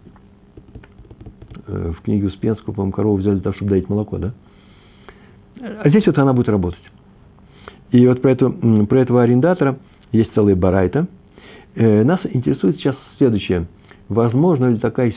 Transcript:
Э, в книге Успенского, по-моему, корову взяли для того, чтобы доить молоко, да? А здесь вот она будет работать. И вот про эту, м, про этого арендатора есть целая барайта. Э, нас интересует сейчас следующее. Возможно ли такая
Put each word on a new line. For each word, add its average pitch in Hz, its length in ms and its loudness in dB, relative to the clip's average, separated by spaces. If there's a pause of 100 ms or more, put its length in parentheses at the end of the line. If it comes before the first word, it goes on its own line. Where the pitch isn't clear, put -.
(1700)
Э, 95 280 -6
в - 60 -20
книге 104 240 -2
Успенского, 107 480 -6
по-моему, 98 180 -4
корову 101 240 0
взяли 98 180 0
для 95 80 -4
того, 98 120 -4
чтобы 101 160 -6
доить 95 180 0
молоко, 104 300 -4
да? 92 140 -6 (1300)
А 214 280 -2
здесь 202 180 4
вот 151 120 2
она 139 140 4
будет 123 160 0
работать. 92 340 -2 (1080)
И 123 160 6
вот 123 120 2
про 131 120 2
эту, 131 140 0
м, 113 420 2
про 131 120 2
этого 123 220 2
арендатора 131 560 2 (320)
есть 113 240 0
целая 101 220 2
барайта. 92 500 0 (720)
Э, 107 260 4
нас 165 220 2
интересует 139 520 -2
сейчас 135 200 -4 (200)
следующее. 95 500 0 (420)
Возможно 123 580 0
ли 117 120 0
такая 117 380 -2